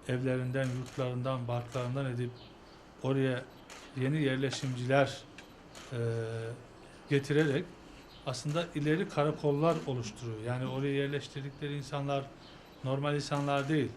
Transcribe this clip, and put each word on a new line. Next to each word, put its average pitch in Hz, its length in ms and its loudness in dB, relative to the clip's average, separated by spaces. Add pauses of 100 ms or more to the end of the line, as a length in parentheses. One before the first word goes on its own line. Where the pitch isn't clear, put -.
evlerinden, 127 600 0 (120)
yurtlarından, 127 680 -2
barklarından 123 580 -2
edip 123 240 -2 (720)
oraya 131 400 4 (540)
yeni 139 240 2
yerleşimciler, 131 960 4 (760)
e, 127 60 -4 (1120)
getirerek 143 560 4 (600)
aslında 147 400 -2 (100)
ileri 156 340 2
karakollar 151 680 4 (120)
oluşturuyor. 117 580 -4
Yani 127 220 -2
oraya 135 260 0
yerleştirdikleri 139 840 -2
insanlar 139 460 -2 (600)
normal 139 320 2
insanlar 143 540 2
değil. 151 280 4